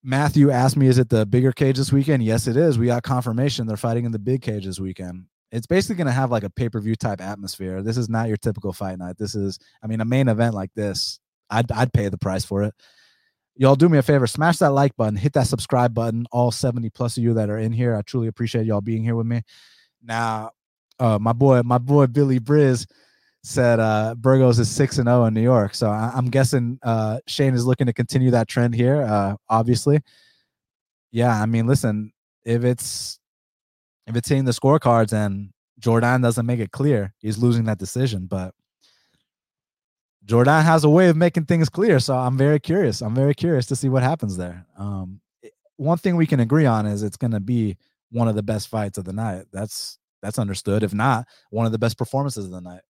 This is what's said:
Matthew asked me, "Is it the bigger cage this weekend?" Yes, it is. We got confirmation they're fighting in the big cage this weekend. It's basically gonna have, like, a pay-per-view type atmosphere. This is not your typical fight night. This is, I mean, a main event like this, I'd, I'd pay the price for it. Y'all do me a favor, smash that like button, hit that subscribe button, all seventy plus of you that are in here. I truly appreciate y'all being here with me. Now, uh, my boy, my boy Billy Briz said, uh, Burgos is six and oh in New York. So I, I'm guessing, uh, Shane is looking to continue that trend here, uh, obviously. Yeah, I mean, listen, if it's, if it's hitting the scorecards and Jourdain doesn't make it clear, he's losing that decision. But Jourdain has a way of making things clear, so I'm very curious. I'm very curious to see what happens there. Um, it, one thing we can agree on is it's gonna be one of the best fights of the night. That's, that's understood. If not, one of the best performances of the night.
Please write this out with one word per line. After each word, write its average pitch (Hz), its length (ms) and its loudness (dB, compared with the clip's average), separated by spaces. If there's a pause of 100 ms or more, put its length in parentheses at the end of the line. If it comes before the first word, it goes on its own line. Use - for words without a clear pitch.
Matthew 143 480 4
asked 127 260 2
me, 135 100 4
"Is 127 120 6
it 120 100 2
the 110 160 2
bigger 123 260 2
cage 135 260 0
this 135 140 -2
weekend?" 139 320 2
Yes, 110 240 0
it 117 80 -2
is. 147 240 2
We 120 80 2
got 120 160 0
confirmation 123 640 -2
they're 110 100 -6
fighting 120 280 -4
in 117 60 -4
the 110 80 -6
big 123 220 -4
cage 104 240 -8
this 95 140 -10
weekend. 92 460 -10 (260)
It's 113 160 -8
basically 196 280 0
gonna 156 160 -2
have, 127 200 0
like, 110 120 -2
a 98 60 -8
pay-per-view 110 460 -4
type 101 240 -6
atmosphere. 95 640 -10
This 113 140 -4
is 113 120 -4
not 113 180 -2
your 107 100 -2
typical 98 360 -6
fight 95 240 -10
night. 90 200 -12
This 104 180 -8
is, 98 240 -6 (240)
I 110 40 -10
mean, 110 140 -4
a 110 40 -2
main 127 220 2
event 113 280 0
like 95 180 -8
this, 104 460 -6 (300)
I'd, 120 220 -2
I'd 120 220 -2
pay 101 160 0
the 92 80 -8
price 95 280 -4
for 101 180 -2
it. 107 100 -4 (840)
Y'all 131 200 6
do 160 140 4
me 156 80 6
a 131 60 4
favor, 139 240 2
smash 160 320 0
that 156 100 4
like 139 280 2
button, 107 180 0
hit 117 180 -2
that 127 140 0
subscribe 123 460 0
button, 117 380 -4
all 123 200 0
seventy 117 400 -4
plus 120 260 -6
of 120 60 -2
you 117 100 2
that 110 160 0
are 104 80 -4
in 113 140 -2
here. 117 240 -2
I 101 80 -4
truly 117 240 -4
appreciate 113 400 -4
y'all 104 140 0
being 110 220 -4
here 117 120 -2
with 113 100 -2
me. 117 160 -4 (640)
Now, 113 480 -6 (480)
uh, 110 200 2
my 113 140 0
boy, 127 300 4
my 123 160 2
boy 139 260 4
Billy 131 340 0
Briz 131 460 2 (580)
said, 120 360 2
uh, 110 360 0
Burgos 127 440 4
is 113 100 2
six - 300 0
and 120 100 2
oh 120 160 6
in 110 80 2
New 110 80 0
York. 117 320 2
So 110 160 -2
I, 110 240 -4
I'm 127 120 -2
guessing, 127 580 0
uh, 110 440 -2
Shane 135 280 0
is 120 100 0
looking 127 220 0
to 120 60 -2
continue 127 380 0
that 113 160 2
trend 120 280 -2
here, 127 280 2
uh, 104 340 -2 (120)
obviously. 117 520 2 (1080)
Yeah, 117 300 0
I 107 60 0
mean, 113 180 0
listen, 107 460 -2 (340)
if 117 180 -2
it's, - 560 -4 (840)
if 117 100 -8
it's 120 120 -4
hitting 135 180 0
the 123 60 0
scorecards 120 600 2
and 101 380 -4 (300)
Jourdain 120 400 2
doesn't 120 240 0
make 120 140 -2
it 104 120 -6
clear, 120 460 -2
he's 107 200 -6
losing 117 280 2
that 107 140 -4
decision. 101 480 -4
But 92 260 -6 (1700)
Jourdain 127 380 6
has 160 200 4
a 151 60 6
way 180 180 6
of 165 80 4
making 165 300 0
things 165 240 2
clear, 180 320 2
so 127 160 -2
I'm 127 200 -2
very 143 220 4
curious. 156 420 -2
I'm 113 140 -4
very 139 180 2
curious 147 340 0
to 131 100 -4
see 139 100 -4
what 131 160 2
happens 123 320 -2
there. 90 300 -10 (120)
Um, 98 440 -10 (200)
it, 110 120 -20 (240)
one 160 200 0
thing 175 200 0
we 160 100 4
can 135 140 2
agree 139 240 2
on 110 200 2
is 104 160 -4
it's 104 140 -6
gonna 117 240 -4
be 104 380 -2 (340)
one 117 160 -2
of 107 80 0
the 104 80 -2
best 104 240 -6
fights 104 300 -6
of 95 80 -10
the 95 80 -10
night. 101 400 -8
That's, - 460 -10 (220)
that's 104 160 -8
understood. 101 460 -2
If 95 100 -4
not, 117 340 -2 (220)
one 113 160 -2
of 110 60 0
the 110 80 -4
best 117 180 -2
performances 131 460 -6
of 92 80 -12
the 92 80 -14
night. 90 300 -18